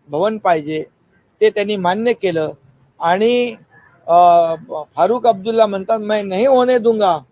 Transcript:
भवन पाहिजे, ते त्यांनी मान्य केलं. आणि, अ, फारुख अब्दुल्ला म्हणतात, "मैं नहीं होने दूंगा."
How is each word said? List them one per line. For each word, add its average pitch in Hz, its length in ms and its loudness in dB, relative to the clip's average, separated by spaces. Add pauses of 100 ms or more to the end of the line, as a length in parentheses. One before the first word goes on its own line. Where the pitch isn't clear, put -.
भवन 196 300 -4
पाहिजे, 156 460 -2 (560)
ते 214 100 4
त्यांनी 208 260 -4
मान्य 196 360 -2
केलं. 160 380 -4 (500)
आणि, 226 540 -2 (520)
अ, 170 80 0 (840)
फारुख 220 300 0
अब्दुल्ला 220 400 0
म्हणतात, 196 320 -4
"मैं 208 300 -4
नहीं 202 200 0
होने 254 300 2
दूंगा." 208 400 0 (140)